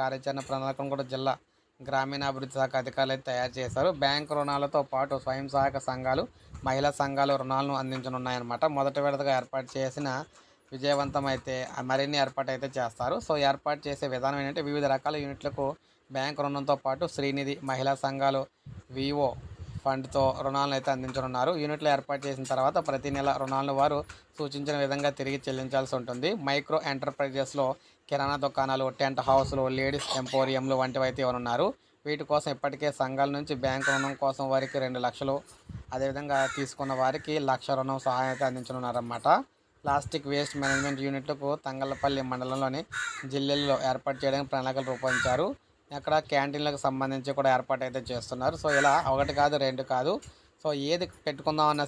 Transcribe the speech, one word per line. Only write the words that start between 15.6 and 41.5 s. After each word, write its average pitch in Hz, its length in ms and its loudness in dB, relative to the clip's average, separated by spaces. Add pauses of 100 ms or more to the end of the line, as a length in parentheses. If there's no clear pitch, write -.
బ్యాంకు 135 340 -2
రుణంతో 139 400 2
పాటు 135 300 -2
శ్రీనిధి, 139 400 0 (160)
మహిళా 131 240 2 (100)
సంఘాలు 135 380 2 (560)
వివో 139 320 2 (560)
ఫండ్‌తో 135 360 0 (240)
రుణాలను 139 320 2
అయితే 135 140 -2
అందించనున్నారు. 127 600 -2 (100)
యూనిట్లు 151 320 0
ఏర్పాటు 139 340 -2
చేసిన 135 240 -4
తర్వాత 135 260 2 (120)
ప్రతి 135 260 -2
నెల 139 140 2 (120)
రుణాలను 135 380 0
వారు 147 180 4 (400)
సూచించిన 143 460 -4
విధంగా 139 340 2
తిరిగి 139 300 -2
చెల్లించాల్సి 131 520 -2
ఉంటుంది. 123 300 -2 (180)
మైక్రో 143 320 2 (120)
ఎంటర్‌ప్రైజెస్‌లో 139 720 -2 (440)
కిరాణా 139 360 0
దుకాణాలు, 135 420 0 (140)
టెంట్ 135 260 0
హౌస్‌లు, 135 380 4 (140)
లేడీస్ 139 280 0 (140)
ఎంపోరియంలు 131 600 2
వంటివి 131 280 0
అయితే 131 160 -4
ఇవ్వనున్నారు. 123 420 2 (380)
వీటి 151 260 -2
కోసం 147 240 4
ఇప్పటికే 143 360 -2 (100)
సంఘాల 135 360 2
నుంచి 151 160 -4 (120)
బ్యాంకు 135 300 2
రుణం 139 280 0
కోసం 135 300 0
వారికి 135 320 2
రెండు 127 220 -4
లక్షలు, 135 280 -2 (580)
అదేవిధంగా 135 460 0 (180)
తీసుకున్న 135 360 -4 (100)
వారికి 131 320 0 (160)
లక్ష 127 180 -2 (120)
రుణం 135 260 -2
సహాయం 131 260 2
అయితే 135 160 -2
అందించనున్నారన్నమాట. 123 800 -4 (560)
ప్లాస్టిక్ 143 500 -2
వేస్ట్ 143 280 -2
మేనేజ్‌మెంట్ 135 440 0
యూనిట్లకు 139 440 -4 (180)